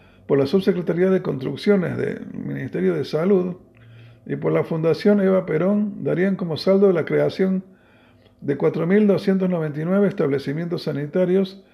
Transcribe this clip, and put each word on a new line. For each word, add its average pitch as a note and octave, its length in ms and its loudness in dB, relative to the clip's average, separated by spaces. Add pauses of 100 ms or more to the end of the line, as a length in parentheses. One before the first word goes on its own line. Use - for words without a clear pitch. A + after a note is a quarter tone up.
(280)
por C#3+ 100 2
la C#3 80 4
Subsecretaría F3+ 640 0
de F#3 140 2
Construcciones D3 720 -2
del - 380 -6
Ministerio D#3+ 580 -4
de D3+ 100 -2
Salud F3 520 0 (720)
y C#3+ 80 -6
por D#3 160 -2
la D#3+ 120 2
Fundación D#3+ 580 2
Eva F#3+ 260 2
Perón G3+ 560 -2
darían F3 320 0
como E3+ 200 -4
saldo G3 360 4
la E3 120 0
creación F#3 600 0 (760)
de C#3 160 -4
cuatro D#3+ 300 0
mil G3+ 220 4
doscientos F#3+ 420 2
noventa D#3 320 -2
y D#3+ 40 -4
nueve G3 220 2
establecimientos D3+ 760 -2
sanitarios F3+ 920 -2